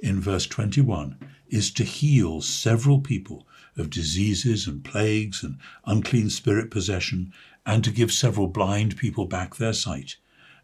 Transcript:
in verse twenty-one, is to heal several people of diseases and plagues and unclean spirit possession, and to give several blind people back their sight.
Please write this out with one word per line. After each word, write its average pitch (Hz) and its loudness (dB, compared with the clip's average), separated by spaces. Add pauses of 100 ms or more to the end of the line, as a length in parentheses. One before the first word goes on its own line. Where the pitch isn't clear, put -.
in 98 0
verse 95 0
twenty-one, 101 0 (340)
is 104 0
to - 0
heal 95 2
several 117 4
people - -6 (300)
of 78 -4
diseases 98 0
and 71 -6
plagues 107 -2
and - -8 (260)
unclean 107 2
spirit 104 0
possession, 92 -4 (320)
and 110 2
to 135 0
give 117 2
several 101 2
blind 101 0
people 104 -4
back 90 -6
their 113 -2
sight. 71 -6 (480)